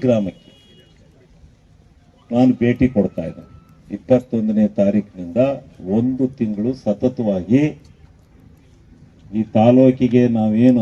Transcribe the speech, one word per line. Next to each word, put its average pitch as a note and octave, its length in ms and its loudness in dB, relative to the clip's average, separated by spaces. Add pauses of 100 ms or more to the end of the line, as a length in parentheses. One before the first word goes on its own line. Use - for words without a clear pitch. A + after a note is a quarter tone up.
ಗ್ರಾಮಕ್ಕೆ A2 460 -4 (1800)
ನಾನು B2 200 4 (100)
ಭೇಟಿ A#2+ 240 2 (100)
ಕೊಡ್ತಾ F#2+ 320 -2
ಇದ್ದೇನೆ. - 220 -16 (460)
ಇಪ್ಪತ್ತೊಂದನೇ A2 680 0 (140)
ತಾರೀಕಿನಿಂದ G2 640 -2 (560)
ಒಂದು B2+ 260 -2 (160)
ತಿಂಗಳು G#2+ 320 -4 (100)
ಸತತವಾಗಿ G#2+ 800 -2 (1800)
ಈ - 20 -2 (160)
ತಾಲೂಕಿಗೆ B2 680 4 (140)
ನಾವೇನು A2+ 440 2